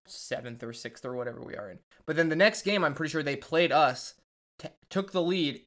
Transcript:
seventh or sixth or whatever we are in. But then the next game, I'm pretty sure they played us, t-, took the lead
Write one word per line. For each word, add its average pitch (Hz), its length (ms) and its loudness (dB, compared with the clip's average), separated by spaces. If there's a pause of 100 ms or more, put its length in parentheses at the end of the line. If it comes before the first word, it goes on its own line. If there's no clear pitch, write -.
seventh 120 560 -8
or 117 100 -10
sixth - 320 -12
or 127 100 -6
whatever 123 260 -6
we - 160 -10
are 101 140 -10
in. 92 80 -18 (280)
But 151 100 -2
then 165 120 4
the 160 80 2
next 214 260 4
game, 196 220 2
I'm 143 100 2
pretty 156 160 -4
sure 151 120 -2
they 143 140 -2
played 165 360 2
us, 135 420 4 (440)
t-, 147 100 -12 (220)
took 196 220 -2
the 185 100 2
lead 165 440 0